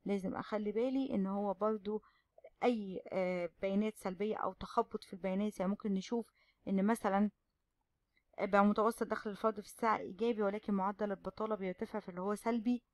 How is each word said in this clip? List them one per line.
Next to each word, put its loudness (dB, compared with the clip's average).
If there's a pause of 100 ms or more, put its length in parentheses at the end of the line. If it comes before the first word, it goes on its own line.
لازم -2
أخلي -4
بالي 0
إن 2
هو -2
برضو -2 (640)
أي، 0
آه، 0 (120)
بيانات 0
سلبية -2
أو -2
تخبط -2
في -14
البيانات. -2
يعني 2
ممكن -2
نشوف -2 (420)
إن 2
مثلا 2 (1080)
بقى 6
متوسط 4
دخل -2
الفرد 0
في -14
الساعة 0
إيجابي، -2
ولكن 0
معدل 0
البطالة -4
بيرتفع، -4
فاللي -8
هو 0
سلبي 0 (120)